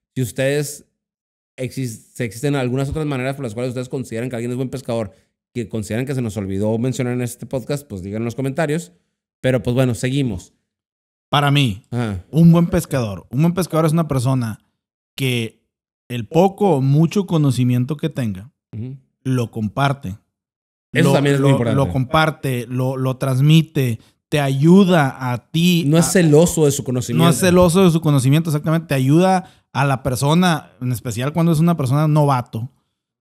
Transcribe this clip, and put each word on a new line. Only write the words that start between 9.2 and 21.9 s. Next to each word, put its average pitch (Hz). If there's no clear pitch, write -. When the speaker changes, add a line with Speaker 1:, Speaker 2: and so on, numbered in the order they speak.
Speaker 1:
Pero 127
pues 120
bueno, 127
seguimos. 127
Speaker 2:
Para 143
mí, 131
Speaker 1:
Ajá. 110
Speaker 2:
un 170
buen 170
pescador. 127
Un 131
buen 170
pescador 160
es 151
una 165
persona 127
que 123
el 120
poco 190
o 135
mucho 156
conocimiento 127
que 160
tenga, 113
Speaker 1:
Ujú. 127
Speaker 2:
lo 127
comparte. 113
Speaker 1:
Eso 139
Speaker 2:
Lo, 139
Speaker 1:
también 143
es 139
muy 139
Speaker 2:
lo, 135
Speaker 1:
importante. 117
Speaker 2:
lo 87